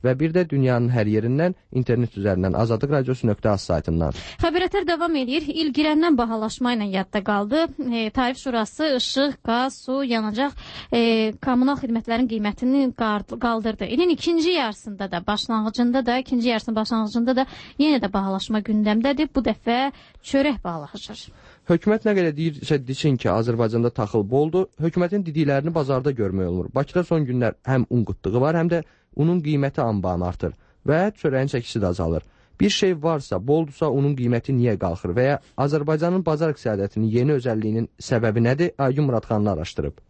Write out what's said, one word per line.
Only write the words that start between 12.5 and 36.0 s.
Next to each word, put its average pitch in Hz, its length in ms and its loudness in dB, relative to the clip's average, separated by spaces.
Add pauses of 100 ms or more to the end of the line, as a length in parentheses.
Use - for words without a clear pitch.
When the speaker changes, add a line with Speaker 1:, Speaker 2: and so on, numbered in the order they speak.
Speaker 2:
qard-, 214 400 -2
qaldırdı. 226 480 -2
İlin 339 260 2
ikinci 330 380 2
yarısında 208 600 -4
da, - 160 -4
başlanğıcında 226 800 0
da, 240 120 2
ikinci 247 300 0
yarısının 226 280 -2
başlanğıcında 226 600 0
da 262 100 2 (320)
yenə 285 240 4
də 196 100 -4
bahalaşma 196 480 0
gündəmdədir. 226 720 0
Bu 269 60 2
dəfə 240 520 -2 (300)
çörək 277 420 0
bahalaşır. - 680 -10 (380)
Speaker 1:
Hökumət 214 400 2
nə 208 80 2
qədər 170 160 2
deyirsə 147 480 -2
desin 135 400 0
ki, - 80 0
Azərbaycanda 117 640 2
taxıl 107 380 0
boldur, 160 400 0 (100)
hökumətin 175 460 0
dediklərini 147 480 0
bazarda 135 360 0
görmək 95 380 -2
olmur. 87 260 -2
Bakıda 143 300 0
son 160 240 0
günlər 123 380 0
həm 127 240 2
un 117 180 2
qıtlığı 95 320 -2
var, 156 160 2
həm 165 160 2
də 165 80 0 (400)
unun 170 240 2
qiyməti 139 400 0
anbaan 92 400 0
artır 90 320 -4 (320)
və 180 320 2
çörəyin 135 320 0
çəkisi 117 320 -2
də 90 80 2
azalır. 82 320 -2 (360)
Bir 202 100 4
şey 185 320 2
varsa, 151 440 -2
boldursa, 151 460 0
unun 139 240 2
qiyməti 120 400 0
niyə 120 240 2
qalxır 90 320 -2
və 123 160 2
ya 143 100 0 (200)
Azərbaycanın 156 680 0